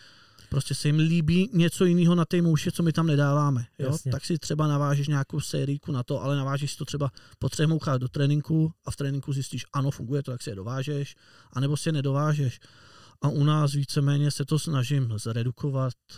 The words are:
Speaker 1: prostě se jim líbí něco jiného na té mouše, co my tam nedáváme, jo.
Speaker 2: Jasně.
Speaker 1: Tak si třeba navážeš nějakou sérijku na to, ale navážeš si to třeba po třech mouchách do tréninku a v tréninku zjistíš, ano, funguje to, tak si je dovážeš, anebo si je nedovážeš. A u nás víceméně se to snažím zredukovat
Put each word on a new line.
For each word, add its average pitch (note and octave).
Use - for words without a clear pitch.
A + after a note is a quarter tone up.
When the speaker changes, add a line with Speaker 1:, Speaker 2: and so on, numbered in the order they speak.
Speaker 1:
prostě C#3
se -
jim D3
líbí E3
něco E3+
jiného F3
na E3
té F3
mouše, E3
co F3
my D#3+
tam E3
nedáváme, C#3+
jo. C#3
Speaker 2:
Jasně. D3
Speaker 1:
Tak C#3
si E3+
třeba D#3
navážeš C#3+
nějakou C#3+
sérijku C#3+
na B2
to, C3
ale C#3
navážeš C#3
si -
to C#3+
třeba D3
po -
třech D3+
mouchách D3
do B2+
tréninku D3+
a C3+
v -
tréninku C#3
zjistíš, C3+
ano, C#3
funguje C#3
to, C3
tak B2
si -
je G#2
dovážeš, C3+
anebo C#3
si -
je D#3+
nedovážeš. C#3+
A C#3+
u C#3+
nás D3+
víceméně C#3+
se C#3
to D#3
snažím C3
zredukovat B2